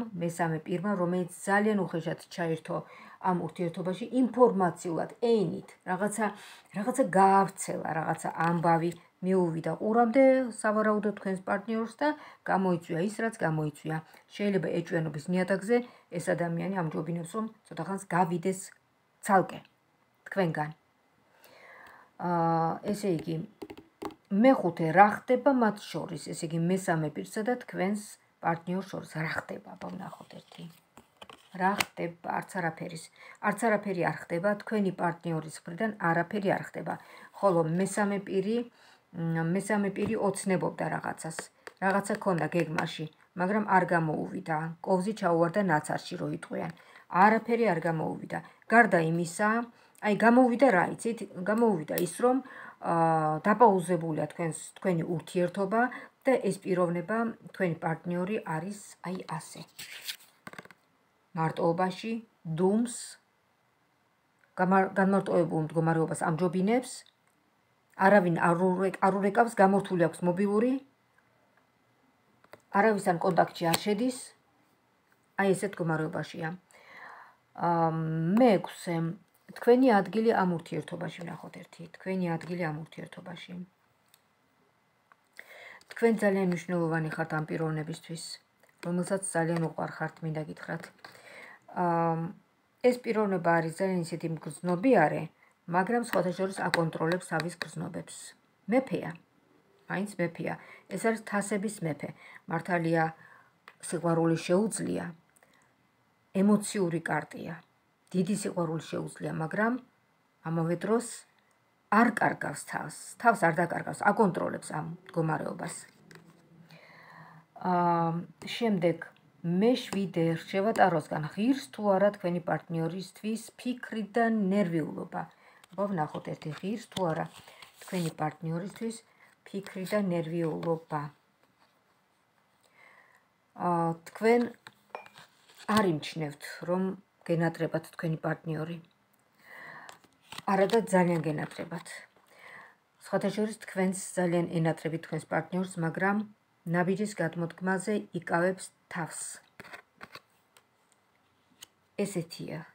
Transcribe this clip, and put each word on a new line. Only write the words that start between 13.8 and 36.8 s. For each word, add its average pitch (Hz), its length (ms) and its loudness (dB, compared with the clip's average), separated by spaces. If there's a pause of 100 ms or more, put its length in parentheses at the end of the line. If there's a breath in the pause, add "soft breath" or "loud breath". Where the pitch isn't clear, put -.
შეიძლება 196 440 -2
ეჭვიანობის 165 580 -2
ნიადაგზე 185 500 2 (300 loud breath)
ეს - 200 -8
ადამიანი 170 480 -2
ამჯობინებს, 170 580 -4
რომ 220 120 -4 (140)
ცოტა 165 260 -10
ხანს 190 200 -6
გავიდეს 180 540 0 (640)
ცალკე 185 380 2 (640)
თქვენგან. 156 500 -2 (1400 loud breath)
ა, 175 160 -4 (500)
ესე 202 320 -2
იგი, 160 240 -2 (960)
მეხუთე, 196 600 4
რა 190 220 10
ხდება 254 400 2
მათ 226 320 2
შორის, 160 440 -8
ესე 170 200 -6
იგი, 165 140 -2
მესამე 170 500 0
პირსა 196 320 -6
და 247 140 -2
თქვენს 202 440 -4 (360 soft breath)
პარტნიორს 180 500 -4
შორის, 165 260 -12
რა 156 180 -4
ხდება? - 440 -10
აბა, 190 140 -12
ვნახოთ - 440 -14
ერთი. - 300 -20 (920)
რა 185 200 2
ხდება? 170 560 -4
არც - 260 -4
არაფერის. 170 480 -6 (340 loud breath)
არც 202 240 -2
არაფერი 202 420 0
არ 156 140 -2
ხდება, 180 380 -2
თქვენი 208 360 0
პარტნიორის 165 640 -4
მხრიდან 208 400 -6
არაფერი 170 540 0
არ - 120 0
ხდება. 165 300 -8 (360 loud breath)